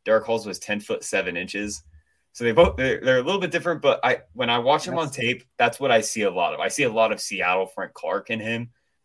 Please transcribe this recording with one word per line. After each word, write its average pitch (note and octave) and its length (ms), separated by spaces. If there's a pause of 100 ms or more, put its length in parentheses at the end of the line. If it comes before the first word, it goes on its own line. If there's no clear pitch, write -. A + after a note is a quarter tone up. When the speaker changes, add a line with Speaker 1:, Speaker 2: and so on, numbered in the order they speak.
Speaker 1:
Derek A2 200
Hall's A2+ 220
was F#2+ 120
ten G#2 220
foot G#2 240
seven F#2 320
inches. G2+ 460 (500)
So - 120
they A#2 80
both, E3+ 240
they're, C3 240
they're B2+ 180
a B2 40
little F#3 180
bit F3+ 100
different, E3 320
but C#3 220
I, B2 180 (100)
when A#2+ 160
I A#2+ 100
watch C#3 280
him F3+ 100
on E3 100
Speaker 2:
That's C3+ 100
Speaker 1:
tape, B2+ 280 (140)
that's A#2+ 200
what C3+ 120
I A#2 100
see G#2+ 220
a G2+ 80
lot E2+ 240
of. D2 60
I E2+ 80
see - 160
a A#2+ 60
lot A2 200
of G#2 100
Seattle F#2 460
Frank F#2 280
Clark F#2+ 360
in A2+ 80
him. A#2 320 (340)